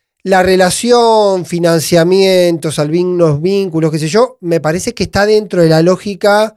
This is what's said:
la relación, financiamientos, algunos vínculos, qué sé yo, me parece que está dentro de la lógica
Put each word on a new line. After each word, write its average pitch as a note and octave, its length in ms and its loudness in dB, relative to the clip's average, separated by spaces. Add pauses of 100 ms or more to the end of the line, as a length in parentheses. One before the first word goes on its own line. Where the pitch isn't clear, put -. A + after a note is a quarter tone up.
(240)
la F#3 180 2
relación, G3 1040 2
financiamientos, E3+ 1300 0
algunos E3 600 0
vínculos, F3 500 -2
qué D#3 80 -4
sé D#3 80 -4
yo, A3 340 -2
me E3+ 180 -2
parece D#3+ 340 -4
que - 100 -6
está G3 240 -2
dentro G#3 340 0
de E3 80 4
la D#3+ 140 4
lógica G3+ 720 0